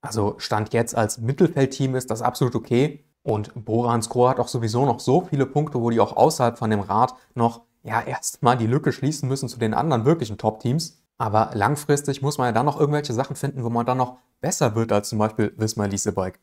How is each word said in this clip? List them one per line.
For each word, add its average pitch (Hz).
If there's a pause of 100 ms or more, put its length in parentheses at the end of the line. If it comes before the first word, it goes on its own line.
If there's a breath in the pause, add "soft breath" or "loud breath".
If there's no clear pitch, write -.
Also 104
Stand 107
jetzt 117
als 110
Mittelfeldteam 135
ist 127
das 113
absolut 123
okay. 120 (180)
Und 107 (120)
Bora 117
Hansgrohe 123
hat 127
auch 117
sowieso 120
noch -
so -
viele 135
Punkte, 147
wo 117
die 113
auch -
außerhalb 123
von 110
dem 104
Rad 101 (200 loud breath)
noch, 117 (200)
ja, 113
erstmal -
die 117
Lücke 135
schließen 151
müssen 135
zu -
den 110
anderen 127
wirklichen 127
Top-Teams. 120 (160)
Aber 110
langfristig 139
muss 143
man 123
ja 120
dann 117
noch 147
irgendwelche 147
Sachen 117
finden, 139
wo 117
man 117
dann 127
noch 123 (240 loud breath)
besser 139
wird 113
als 104
zum 110
Beispiel 107
Visma 107
Leasebike. 98